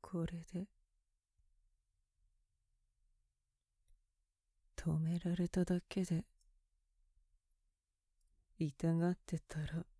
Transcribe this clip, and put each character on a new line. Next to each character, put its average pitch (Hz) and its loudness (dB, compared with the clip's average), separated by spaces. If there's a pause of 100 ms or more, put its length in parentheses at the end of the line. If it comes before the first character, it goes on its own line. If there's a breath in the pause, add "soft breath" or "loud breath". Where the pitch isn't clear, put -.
こ 170 -4
れ 165 -6
で、 180 -6 (4000)
止 156 0
め 165 0
ら 175 0
れ 175 0
た 180 2
だ 180 2
け - -2
で、 170 0 (2250)
痛 165 0
が 170 4
っ 180 -2
て 165 -4
た - -6
ら 165 -4 (140)